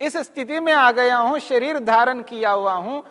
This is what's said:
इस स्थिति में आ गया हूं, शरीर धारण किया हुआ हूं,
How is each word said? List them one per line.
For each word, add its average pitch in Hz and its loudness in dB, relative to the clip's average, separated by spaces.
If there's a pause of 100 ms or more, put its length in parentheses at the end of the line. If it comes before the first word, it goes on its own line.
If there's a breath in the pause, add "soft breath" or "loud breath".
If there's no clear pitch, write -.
इस 294 -4
स्थिति 294 -6
में 330 0
आ 262 6
गया 247 2
हूं, 247 0
शरीर 277 -2
धारण 233 2
किया 226 -4
हुआ 196 0
हूं, 220 -6 (100)